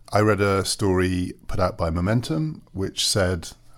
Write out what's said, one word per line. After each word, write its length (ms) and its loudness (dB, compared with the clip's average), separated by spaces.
I 60 2
read 220 4
a 240 2
story 680 0
put 140 -2
out 180 0
by 120 -2
Momentum, 720 -2
which 340 -4
said, 440 0